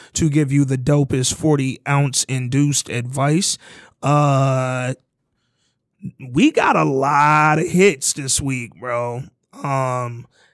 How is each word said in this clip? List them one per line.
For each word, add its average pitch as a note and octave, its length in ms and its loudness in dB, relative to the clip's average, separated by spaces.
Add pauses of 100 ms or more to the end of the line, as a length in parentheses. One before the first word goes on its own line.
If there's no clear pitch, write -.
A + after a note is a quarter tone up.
(140)
to E3 140 0
give C#3+ 240 2
you C#3+ 140 4
the C3 100 -2
dopest C3 560 0
forty C#3 460 0 (100)
ounce C#3+ 360 0
induced C3 680 -2
advice. C3+ 680 -2 (460)
Uh, C3 920 0 (1400)
we A3+ 180 2
got - 260 0
a D#3+ 80 2
lot D3+ 760 2
of - 80 -2
hits F3 440 2
this C#3 280 -4
week, B2+ 380 -4
bro. A#2+ 440 -4 (400)
Um, B2+ 640 -4 (280)